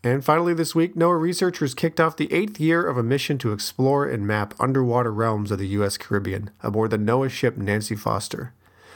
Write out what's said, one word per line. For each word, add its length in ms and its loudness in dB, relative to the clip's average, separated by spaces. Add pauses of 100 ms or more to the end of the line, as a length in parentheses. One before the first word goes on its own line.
And 220 0
finally 280 4
this 200 -2
week, 220 2
noaa 240 4
researchers 560 -2
kicked 240 -2
off 180 2
the 160 -2
eighth 260 -2
year 280 2
of 100 -2
a 60 0
mission 340 0
to 140 -2
explore 560 0
and 180 -4
map 340 0
underwater 540 0
realms 380 0
of 80 -2
the 80 -4
U 160 0
S 140 -2
Caribbean 520 -4 (140)
aboard 260 0
the 80 0
noaa 320 2
ship 280 0
Nancy 380 -2
Foster. 580 -4 (420)